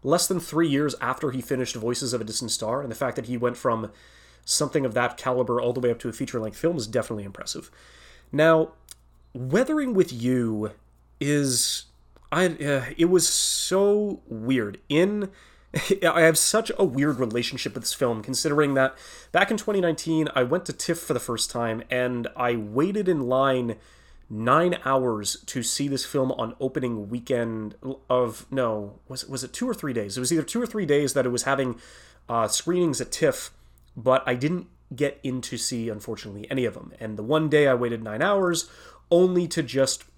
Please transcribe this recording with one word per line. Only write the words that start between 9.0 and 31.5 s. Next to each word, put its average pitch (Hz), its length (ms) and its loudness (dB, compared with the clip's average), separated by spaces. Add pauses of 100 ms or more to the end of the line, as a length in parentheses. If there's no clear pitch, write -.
Weathering 247 600 0
with 190 180 4
You 113 600 0 (480)
is, 139 640 0 (480)
I, 180 160 4
uh, 143 380 0 (120)
it 170 120 4
was 175 180 6
so 202 1000 2
weird. 113 520 -2 (100)
In, 190 400 2 (380)
<laughs> 190 360 -2
I 170 180 4
have 160 160 6
such - 400 0
a 196 80 4
weird 139 340 0
relationship 120 540 -2
with 117 100 -8
this - 100 -4
film, 117 300 0
considering 143 520 2
that 131 200 4 (360)
back 196 200 4
in 220 60 2
twenty 202 240 0
nineteen, 160 520 2
I 127 100 4
went 160 220 0
to - 80 -6
tiff - 260 -4
for - 140 -4
the 120 60 0
first - 320 -4
time, 117 380 -4
and 123 460 0
I 120 200 0
waited 151 520 0
in 147 200 2
line 127 480 2 (540)
nine 131 560 2
hours 123 600 0
to - 160 -6
see 143 260 -2
this 139 180 -2
film 131 280 0
on 117 260 -6
opening 120 500 -4
weekend 117 680 -2 (340)
of, 123 420 0
no, 110 560 -2
was, 131 180 -10
was 131 180 -8
it 123 100 -12
two 247 160 -4
or 233 40 -2
three 147 200 -6
days? 104 240 -4
It - 20 -6
was 127 140 0
either 156 100 2
two - 180 -4
or 240 40 -2
three 214 200 -4
days 143 280 2
that 131 120 2
it 123 40 0
was 120 140 -2
having, 127 360 0 (480)